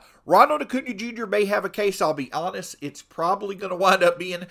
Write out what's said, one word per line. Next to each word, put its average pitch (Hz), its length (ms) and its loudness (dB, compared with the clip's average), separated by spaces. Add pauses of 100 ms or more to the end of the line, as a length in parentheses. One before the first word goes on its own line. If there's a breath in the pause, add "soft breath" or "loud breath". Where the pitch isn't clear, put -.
(240 loud breath)
Ronald 285 380 6
Acuna 247 320 -6
Junior 226 320 -10
may 208 200 2
have 208 180 -2
a 185 60 -6
case. 202 300 -2
I'll 156 140 2
be 139 180 -8
honest, 175 480 -8
it's 143 220 -12
probably 196 540 -4
gonna 180 180 -8
wind 185 300 4
up 175 120 6
being 180 340 -10